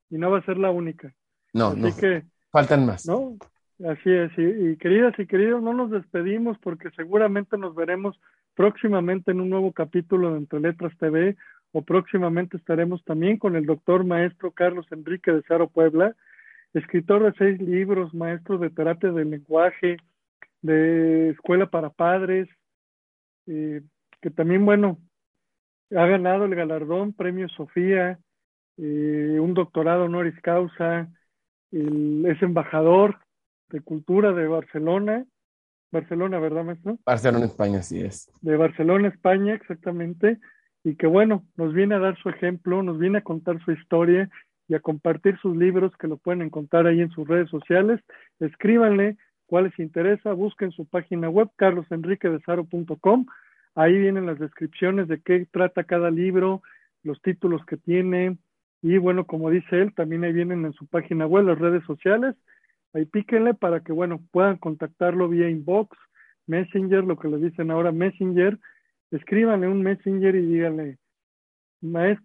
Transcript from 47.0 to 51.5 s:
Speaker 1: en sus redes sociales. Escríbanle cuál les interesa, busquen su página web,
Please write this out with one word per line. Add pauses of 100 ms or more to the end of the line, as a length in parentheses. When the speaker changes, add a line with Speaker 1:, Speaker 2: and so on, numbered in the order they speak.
Speaker 1:
en
sus
redes
sociales. (380)
Escríbanle (300)
cuál
les
interesa,
busquen
su
página
web,